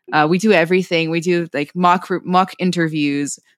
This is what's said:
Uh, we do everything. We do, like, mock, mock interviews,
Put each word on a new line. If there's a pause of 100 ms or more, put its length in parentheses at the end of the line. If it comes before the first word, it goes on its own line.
(140)
Uh,
we
do
everything.
We
do,
like,
mock, (160)
mock
interviews, (180)